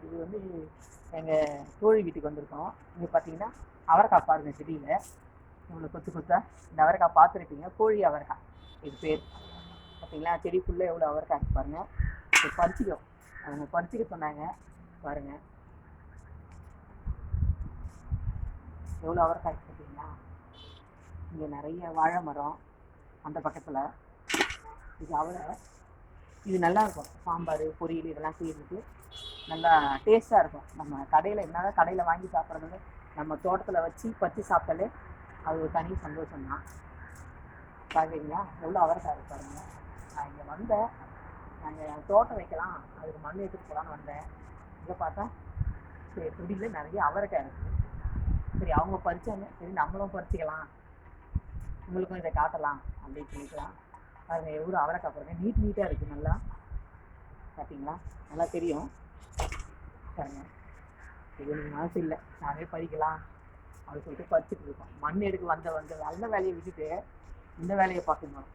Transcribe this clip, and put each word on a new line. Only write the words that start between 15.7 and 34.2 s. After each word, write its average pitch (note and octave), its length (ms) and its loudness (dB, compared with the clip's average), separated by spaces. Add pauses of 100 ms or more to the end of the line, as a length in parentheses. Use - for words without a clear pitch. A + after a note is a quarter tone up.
எவ்வளவு E3+ 220 6
அவரைக்காய் E3+ 280 0
இருக்கு - 180 -14
பாத்தீங்களா? - 360 -14 (1200)
இங்க D#3 240 -6
நிறைய E3 420 -8
வாழை E3 300 6
மரம் C#3+ 280 -4 (720)
அந்த D3 100 -6 (100)
பக்கத்துல. C#3+ 340 -4 (1200)
இது D#3 100 -8 (100)
அவரை. F3 200 -4 (1040)
இது F#3 160 4
நல்லா F#3 200 8
இருக்கும். D3+ 240 -4 (160)
சாம்பார், E3 380 0 (160)
பொரியல் E3 320 -2
இதெல்லாம் D#3 260 -4
செய்யறதுக்கு D#3+ 420 -8 (720)
நல்லா E3 220 6 (320)
டேஸ்டா A3 380 10
இருக்கும். D#3 260 0 (100)
நம்ம D3 220 -8 (140)
கடையில, G3 320 6
என்னதான் F3 320 0
கடையில F3 320 6
வாங்கி F3+ 240 2
சாப்பிட்றத D#3+ 320 0
விட, F3+ 120 -12 (400)
நம்ம D3+ 240 -2
தோட்டத்துல F#3 440 2
வச்சு - 200 -6 (140)